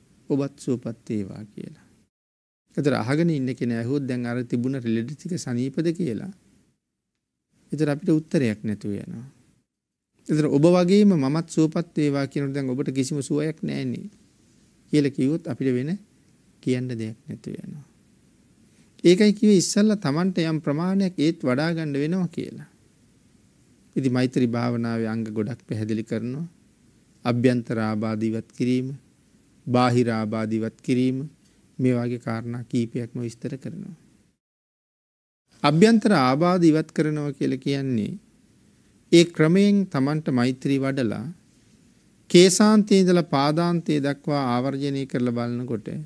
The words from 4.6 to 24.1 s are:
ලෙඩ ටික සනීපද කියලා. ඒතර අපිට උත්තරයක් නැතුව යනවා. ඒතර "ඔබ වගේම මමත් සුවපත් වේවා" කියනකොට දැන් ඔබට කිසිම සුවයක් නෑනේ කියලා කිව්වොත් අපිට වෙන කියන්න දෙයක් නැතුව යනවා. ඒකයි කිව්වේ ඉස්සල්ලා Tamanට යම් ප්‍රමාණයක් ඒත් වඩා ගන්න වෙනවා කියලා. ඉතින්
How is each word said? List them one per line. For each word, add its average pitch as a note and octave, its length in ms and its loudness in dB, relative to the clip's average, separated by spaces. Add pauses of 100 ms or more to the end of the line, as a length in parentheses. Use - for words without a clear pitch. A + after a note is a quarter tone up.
ලෙඩ A2+ 260 -2
ටික E3 260 -10
සනීපද C3+ 560 -4
කියලා. E3 400 -6 (1400)
ඒතර D3 160 0
අපිට D3 220 -2
උත්තරයක් D3 520 0
නැතුව G#2 320 -6
යනවා. A#2+ 340 -12 (1000)
ඒතර D3+ 180 2
"ඔබ C#3+ 200 2
වගේම F3+ 460 6
මමත් D#3 360 0
සුවපත් E3 460 0
වේවා" C#3 320 0
කියනකොට C#3 280 -4
දැන් C3+ 160 -4
ඔබට C3+ 200 -4
කිසිම C3 300 -2
සුවයක් D3 400 -4
නෑනේ C#3 460 -6 (880)
කියලා C#3+ 240 2
කිව්වොත් D3+ 300 0
අපිට C3 260 -2
වෙන B2+ 180 -2 (720)
කියන්න B2+ 280 -2
දෙයක් A2+ 300 -8
නැතුව - 340 -14
යනවා. - 320 -16 (1160)
ඒකයි F#3+ 280 6
කිව්වේ G#3 260 6
ඉස්සල්ලා G#3 380 2
Tamanට F3 420 -2
යම් D#3+ 220 0
ප්‍රමාණයක් F3+ 560 -2
ඒත් E3 240 0
වඩා C#3+ 320 0
ගන්න D#3+ 220 -6
වෙනවා E3 340 -2
කියලා. - 400 -10 (1300)
ඉතින් C3 160 0